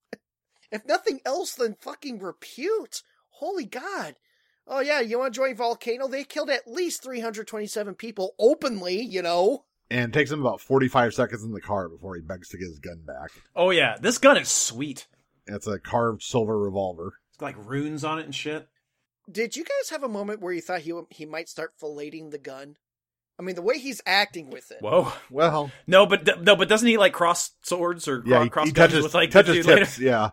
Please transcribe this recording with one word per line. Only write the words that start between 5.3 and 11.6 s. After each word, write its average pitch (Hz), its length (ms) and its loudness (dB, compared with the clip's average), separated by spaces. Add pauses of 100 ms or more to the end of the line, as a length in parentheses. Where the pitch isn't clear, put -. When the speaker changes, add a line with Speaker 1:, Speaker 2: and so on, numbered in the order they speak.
Speaker 1:
join 262 240 -2
Volcano? 233 540 -4
They 269 160 -6
killed 294 260 -6
at 240 160 -4
least 320 340 -6
three 254 200 -10
hundred 220 260 -8
twenty-seven 208 480 -8
people 208 420 -8
openly, 214 640 2
you 185 220 -6
know? 175 400 2 (260)
Speaker 2:
And 120 240 -2
it - 0 -
takes 143 160 2
him 151 120 -4
about 113 200 -2
forty-five 131 540 2
seconds 113 280 -2
in 113 100 -10
the 95 80 -10